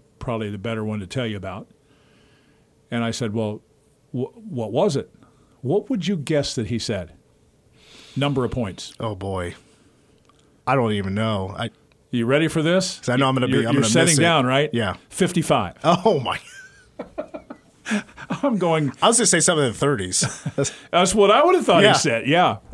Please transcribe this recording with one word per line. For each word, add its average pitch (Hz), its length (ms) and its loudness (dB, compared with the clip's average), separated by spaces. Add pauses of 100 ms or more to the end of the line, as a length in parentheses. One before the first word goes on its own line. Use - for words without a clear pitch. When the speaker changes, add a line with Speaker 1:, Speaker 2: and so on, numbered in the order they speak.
(180)
Speaker 1:
probably 110 300 -6
the 101 100 -8
better 110 260 -6
one 107 160 -6
to 95 60 -10
tell 123 200 -6
you 107 100 -6
about." 95 320 -12 (1200)
And 117 140 -4
I 117 80 -2
said, 113 220 -6
"Well, 107 260 -4 (520)
wh-, 127 220 -6 (160)
what 113 220 -6
was 151 240 0
it?" 104 140 -6 (500)
What 170 300 -2
would 180 180 -2
you 202 80 0
guess 143 380 -2
that 110 140 -4
he 117 100 -4
said? 95 340 -6 (1040)
Number 135 280 0
of 110 60 -2
points. 104 480 -8
Speaker 2:
Oh, 110 160 -6
boy. 92 400 -6 (1120)
I 131 80 2
don't 117 180 2
even 98 220 -2
know. 101 420 -2
I 117 140 -8 (400)
Speaker 1:
You 117 160 -2
ready 151 220 2
for 160 140 -2
this? 185 360 0
Speaker 2:
'Cause - 120 -8
I 123 60 2
know 135 120 2
I'm 135 80 2
gonna 127 100 0
be, 131 60 -2
Speaker 1:
You're, 117 160 2
Speaker 2:
I'm - 60 2
Speaker 1:
you're 143 80 4
Speaker 2:
gonna 110 100 2
Speaker 1:
sitting - 140 4
Speaker 2:
miss 160 120 4
it. 147 40 4
Speaker 1:
down, 160 240 4
right? 139 260 2
Speaker 2:
Yeah. 110 240 -2 (140)
Speaker 1:
Fifty-five. 156 640 0 (100)
Speaker 2:
Oh, 175 340 2
my. 110 220 -4 (580)
<laughs> - 240 -12 (1200)
Speaker 1:
I'm 254 160 2
going 160 340 2 (100)
Speaker 2:
I 180 60 6
was 233 100 4
gonna 233 80 4
say 170 140 4
something 156 260 2
in 113 60 -2
the - 60 -12
thirties. 101 420 0 (600)
<laughs> - 100 -20
Speaker 1:
That's 180 240 2
what 202 160 6
I 254 140 6
would 359 120 6
have 277 100 -2
thought 175 160 6
Speaker 2:
Yeah. 202 120 8
Speaker 1:
he 139 40 2
said, 117 280 0
yeah. 143 320 4 (160)